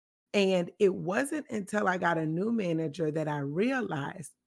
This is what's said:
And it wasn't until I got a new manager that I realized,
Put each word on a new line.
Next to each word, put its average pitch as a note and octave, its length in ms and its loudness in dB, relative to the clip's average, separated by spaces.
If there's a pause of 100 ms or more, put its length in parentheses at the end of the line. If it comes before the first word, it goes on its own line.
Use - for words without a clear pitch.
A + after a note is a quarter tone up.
(340)
And F#3+ 440 4
it G3 140 6
wasn't A#3+ 580 -2
until G#3 360 -2
I F#3 100 4
got E3+ 220 2
a D#3+ 80 0
new F3 240 -2
manager D#3+ 600 0
that D#3 160 -2
I D3 100 -2
realized, D#3 960 -4 (140)